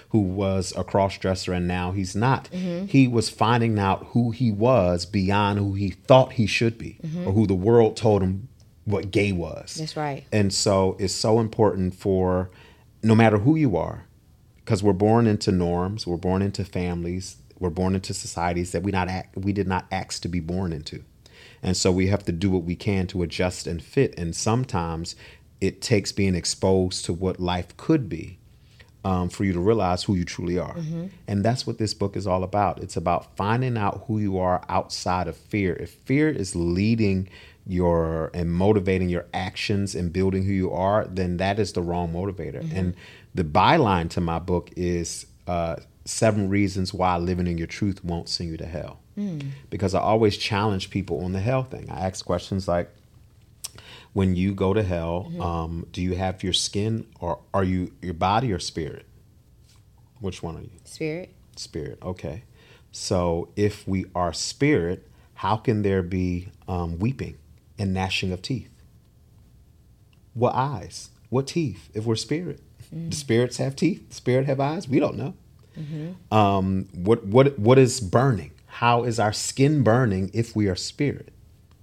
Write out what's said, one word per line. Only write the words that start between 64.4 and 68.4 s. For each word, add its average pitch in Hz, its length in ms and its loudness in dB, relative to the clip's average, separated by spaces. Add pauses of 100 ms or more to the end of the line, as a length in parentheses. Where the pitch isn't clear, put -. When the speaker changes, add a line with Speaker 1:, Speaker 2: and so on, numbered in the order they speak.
Speaker 1:
how - 220 0
can 107 240 0
there 95 220 2
be, 90 460 -2 (180)
um, 85 320 -4
weeping 120 360 -4 (440)
and 98 140 0
gnashing 95 380 -2
of 92 100 -6